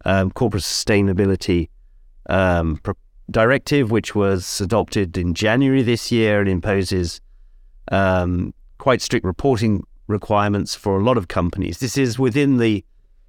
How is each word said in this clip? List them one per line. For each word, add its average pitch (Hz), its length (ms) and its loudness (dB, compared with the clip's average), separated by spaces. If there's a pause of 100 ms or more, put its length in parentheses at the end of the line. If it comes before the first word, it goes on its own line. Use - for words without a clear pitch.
um, 95 260 2
corporate 110 320 0
sustainability, 98 1080 0 (580)
um, 87 560 2
pro-, 101 120 -6 (360)
directive, 120 600 2
which 110 240 -2
was 98 460 -2
adopted 95 560 -2
in 87 160 -2
January 131 480 2
this 117 300 -2
year 110 280 2
and 101 100 0
imposes, 92 720 -2 (720)
um, 92 600 0 (260)
quite 123 220 0
strict - 240 -4
reporting 107 580 0 (240)
requirements 101 680 -2
for 98 240 -2
a 98 40 0
lot 123 140 2
of 92 100 -4
companies. 87 520 -4
This 127 180 -4
is 127 220 -2
within 135 380 2
the 113 260 0 (460)